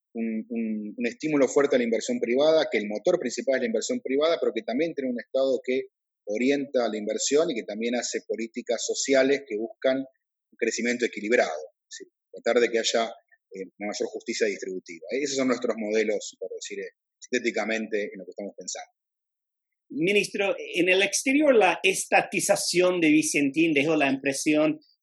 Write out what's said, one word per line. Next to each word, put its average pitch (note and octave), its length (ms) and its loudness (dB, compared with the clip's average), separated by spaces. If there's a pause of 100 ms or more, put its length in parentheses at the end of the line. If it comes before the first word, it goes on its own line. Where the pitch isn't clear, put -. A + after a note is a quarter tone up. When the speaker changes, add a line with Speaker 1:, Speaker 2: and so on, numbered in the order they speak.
(140)
Speaker 1:
un, A2+ 360 -4
un, G#2+ 480 -6
un A#2+ 100 -2
estímulo C#3+ 400 0
fuerte C#3+ 280 2
a B2+ 40 6
la A#2+ 60 0
inversión A#2 340 -2
privada, C#3 520 2
que A2+ 60 0
el G#2 100 -4
motor G#2+ 320 0
principal B2 360 -2
es B2 60 0
la A#2+ 60 -2
inversión A2+ 340 -2
privada, D3+ 380 0
pero A#2 140 0
que A2 100 -4
también D3+ 300 -2
tiene C3 160 -4
un A#2+ 100 -4
estado C3 440 0
que C3 240 -2 (380)
orienta B2+ 600 0
la G#2 100 -4
inversión A2 520 0
y C#3 60 -4
que G#2+ 80 -6
también A2+ 320 -4
hace A2+ 320 -4
políticas A#2 580 -4
sociales C3+ 600 2
que G#2+ 100 -4
buscan C3 400 -2
un - 600 -14
crecimiento A#2+ 480 -2
equilibrado, G#2+ 460 2 (380)
es - 80 -16
decir, - 160 -18 (180)
tratar A#2 300 2
de A#2 80 4
que A2+ 100 0
haya, A2+ 260 0 (480)
eh, F#2+ 120 -10 (140)
una G#2 80 -6
mayor G#2 200 -4
justicia A2+ 400 -4
distributiva. F#2 640 -8
Esos C3+ 260 -2
son C3 120 0
nuestros A#2 300 0
modelos, G#2+ 640 -2
por F#2 140 -10
decir, - 260 -10
eh, F#2+ 120 -10 (280)
sintéticamente, A2 840 -2
en G2+ 160 -10
lo F#2 60 -14
que - 60 -16
estamos G2+ 240 -10
pensando. - 360 -12 (1000)
Speaker 2:
Ministro, G3 640 0
en F3 300 -2
el F#3 140 4
exterior C4+ 520 2
la G#3 300 4
estatización F3+ 1160 2
de D#3+ 80 6
Vicentín D3+ 640 4
dejó D3 240 2
la C#3 120 2
impresión D3+ 680 0 (240)